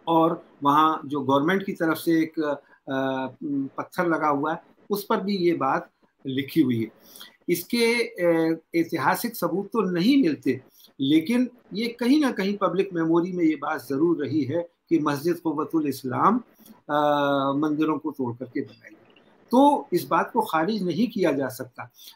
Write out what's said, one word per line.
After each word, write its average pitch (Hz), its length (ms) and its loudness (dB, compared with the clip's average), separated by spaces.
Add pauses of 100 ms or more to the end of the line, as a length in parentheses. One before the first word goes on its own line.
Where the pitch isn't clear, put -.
और 165 380 2 (180)
वहाँ 156 420 4
जो 139 160 -6
गवर्नमेंट 147 440 2
की 190 80 -6
तरफ 160 240 -2
से 165 240 2
एक, 156 180 -4
अ, 147 180 -2 (1200)
पत्थर 175 300 -4
लगा 156 200 0
हुआ 147 260 0
है 175 100 -10 (260)
उस 202 200 -4
पर 208 120 0
भी 196 160 -2
ये 170 160 2
बात 143 360 -2 (360)
लिखी 139 360 0
हुई 127 180 2
है। 110 120 -4 (580)
इसके, 233 540 0
अ, 165 560 0 (160)
ऐतिहासिक 165 600 0
सबूत 175 320 -4
तो 226 140 -2
नहीं 190 400 4
मिलते, 139 400 -2 (400)
लेकिन 190 480 2 (240)
ये 226 140 -4
कहीं 247 340 2
ना 262 100 2
कहीं 202 260 -2
public 185 360 -2
memory 165 380 2
में 175 140 0
ये 156 100 2
बात 147 260 -6
ज़रूर 147 440 0
रही 135 180 -2
है 156 240 -4 (220)
कि 160 100 2
मस्जिद 147 360 -2
कुव्वतुल 151 520 -2
इस्लाम, 135 500 0 (520)
अ, 147 80 0 (580)
मंदिरों 151 420 0
को 151 140 -8
तोड़ 120 220 -4
करके 127 280 -8
बनाई - 280 -14
गई। - 60 -20 (560)
तो 285 420 4
इस 151 140 0
बात 180 260 0
को 226 80 0
खारिज 180 420 -2
नहीं 180 240 0
किया 180 240 0
जा 135 160 -2
सकता, 123 440 -12 (240)